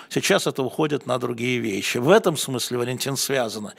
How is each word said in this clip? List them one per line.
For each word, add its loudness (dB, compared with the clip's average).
Сейчас 2
это -2
уходит -2
на 0
другие -2
вещи. -2
В 4
этом 6
смысле, -4
Валентин, -2
связано. -2